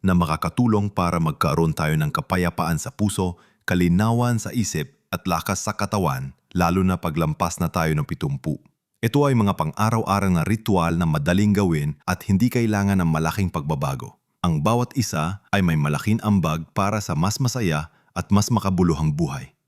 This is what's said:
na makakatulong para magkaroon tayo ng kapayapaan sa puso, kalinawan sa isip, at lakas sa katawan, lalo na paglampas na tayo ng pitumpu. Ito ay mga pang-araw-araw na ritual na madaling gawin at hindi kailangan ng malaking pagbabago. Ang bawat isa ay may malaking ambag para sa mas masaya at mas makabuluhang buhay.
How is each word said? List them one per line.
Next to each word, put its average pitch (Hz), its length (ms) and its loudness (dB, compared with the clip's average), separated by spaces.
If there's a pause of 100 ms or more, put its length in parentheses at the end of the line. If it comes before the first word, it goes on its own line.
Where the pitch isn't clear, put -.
na 95 80 2
makakatulong 101 800 2
para 87 240 0
magkaroon 80 560 0
tayo 76 240 -2
ng 76 160 0
kapayapaan 85 640 -2
sa - 160 -8
puso, 98 480 -4 (240)
kalinawan 110 720 2
sa - 160 -6
isip, - 560 -4
at - 160 -8
lakas 90 400 -2
sa 107 80 -4
katawan, 76 640 -2 (160)
lalo 87 320 2
na 92 160 2
paglampas 82 640 -2
na 82 80 -2
tayo 82 240 0
ng 73 80 0
pitumpu. 71 560 -6 (400)
Ito 139 320 2
ay - 0 -
mga 104 240 4
pang-araw-araw 101 720 0
na 87 160 2
ritual 87 560 0
na 85 80 2
madaling 90 480 2
gawin 78 480 0
at - 240 -4
hindi 101 240 4
kailangan 101 480 0
ng 87 80 0
malaking 80 400 0
pagbabago. 69 720 -6 (240)
Ang 82 160 0
bawat 120 400 0
isa 87 400 -4 (160)
ay 98 80 4
may 82 160 2
malaking 76 400 0
ambag 82 560 0
para 104 240 0
sa 87 160 -6
mas 170 240 -2
masaya 98 480 -2 (240)
at - 160 -6
mas 101 240 2
makabuluhang 85 640 2
buhay. 69 400 -6 (120)